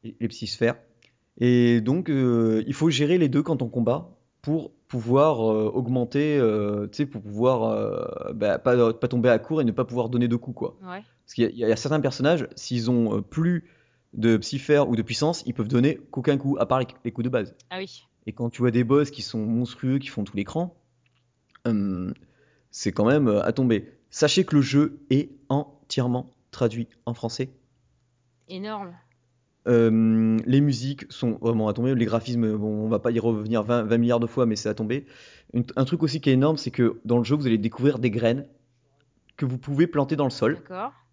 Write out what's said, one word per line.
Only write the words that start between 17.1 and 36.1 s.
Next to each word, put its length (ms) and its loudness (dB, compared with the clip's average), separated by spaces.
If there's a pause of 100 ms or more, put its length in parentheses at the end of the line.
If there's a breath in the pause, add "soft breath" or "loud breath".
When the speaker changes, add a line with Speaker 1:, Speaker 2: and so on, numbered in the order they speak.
Speaker 1:
coups 140 -6
de 40 -2
base. 240 -2 (160)
Speaker 2:
Ah 100 -10
oui. 260 -14 (220)
Speaker 1:
Et 40 -10
quand 180 -6
tu 120 -8
vois 100 2
des 140 2
boss 260 2
qui 120 -14
sont 220 -6
monstrueux, 520 -2
qui 100 -6
font 160 -6
tout 140 -8
l'écran, 400 -4 (880)
hum, 480 -2 (580 soft breath)
c'est 220 -4
quand 120 2
même, 220 4
euh, 160 2
à 80 0
tomber. 400 0 (200)
Sachez 340 2
que 100 -2
le 60 8
jeu 380 2 (100)
est 220 2 (180)
entièrement 840 -4 (200)
traduit 360 -2 (180)
en 80 -6
français. 360 -6 (1000)
Speaker 2:
Énorme. 460 -12 (720)
Speaker 1:
Euh, 800 4
les 160 4
musiques 500 -2
sont 300 -4
vraiment 260 0
à 60 0
tomber. 220 0
Les 100 2
graphismes, 500 -2
bon, 300 -4
on 20 -2
va 120 0
pas 100 -2
y 100 0
revenir 440 0
vingt, 200 0
vingt 140 2
milliards 220 2
de 80 0
fois, 180 0
mais 100 0
c'est 140 -4
à 60 -2
tomber. 320 -6 (460 loud breath)
Une, 120 0 (100)
un 100 2
truc 180 -2
aussi 180 -2